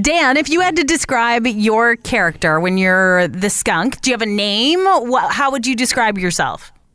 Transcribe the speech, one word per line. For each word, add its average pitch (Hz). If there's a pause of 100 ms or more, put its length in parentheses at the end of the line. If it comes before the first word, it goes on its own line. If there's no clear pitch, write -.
Dan, 294
if 302
you 330
had 359
to 339
describe 240
your 220
character 165
when 185
you're 185
the 185
skunk, 196
do 262
you 247
have 226
a 226
name? 208
Wha-, 262
how 269
would 262
you 262
describe 226
yourself? 170 (220)